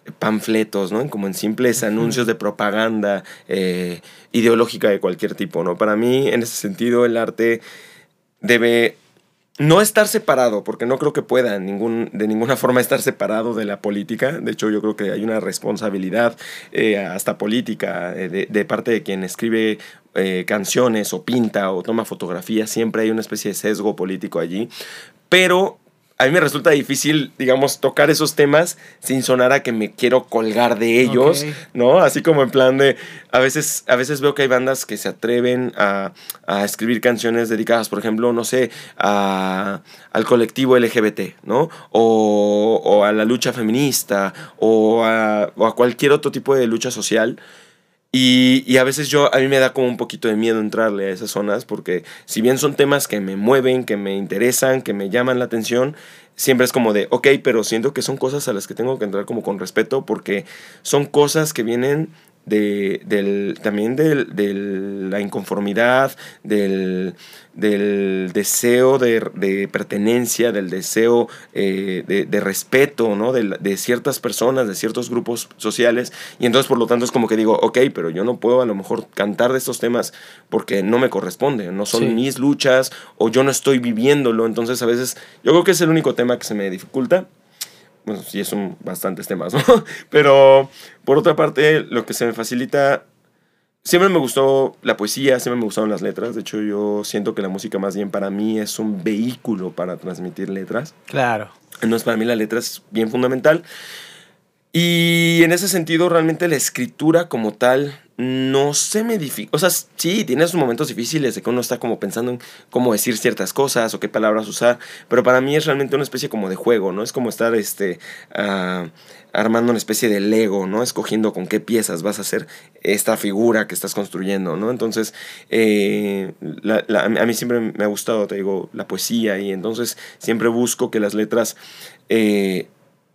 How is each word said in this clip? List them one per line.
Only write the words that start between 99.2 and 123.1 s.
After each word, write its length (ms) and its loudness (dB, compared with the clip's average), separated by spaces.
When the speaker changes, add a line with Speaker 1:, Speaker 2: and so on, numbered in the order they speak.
Speaker 1:
para 260 -8
transmitir 540 -10
letras. 440 -8
Speaker 2:
Claro. 440 -4
Speaker 1:
Entonces, 240 0
para 140 0
mí 80 0
la 100 0
letra 220 -2
es 320 -8
bien 200 0
fundamental. 520 2
Y 720 4
en 80 4
ese 160 0
sentido, 400 0
realmente 400 2
la 80 0
escritura 720 0
como 260 -2
tal 460 2
no 580 0
se 280 -2
me 160 -2
difi-, 320 -8
o 80 0
sea, 100 2
s-, 180 -4
sí, 280 -2
tiene 220 2
sus 80 -2
momentos 320 0
difíciles 480 -4
de 80 -10
que 80 -4
uno 100 0
está 200 -4
como 180 -4
pensando 320 -4
en 80 -6
cómo 220 2
decir 260 0
ciertas 340 -2
cosas 420 0
o 60 -8
qué 80 -4
palabras 380 0
usar, 320 0
pero 160 2
para 160 6
mí 160 0
es 100 0
realmente 300 0
una 80 -2
especie 240 -6
como 200 -4
de 60 -4
juego, 380 0
¿no? 100 -6
Es 100 -8
como 160 -4
estar, 280 0
este, 420 -4
ah, 540 -4
armando 400 2
una 60 0
especie 300 -2
de 120 0
Lego, 480 0
¿no? 160 -2
Escogiendo 480 -2
con 160 -8
qué 100 -2
piezas 460 -4
vas 140 -4
a 40 -10
hacer 240 -6
esta 340 0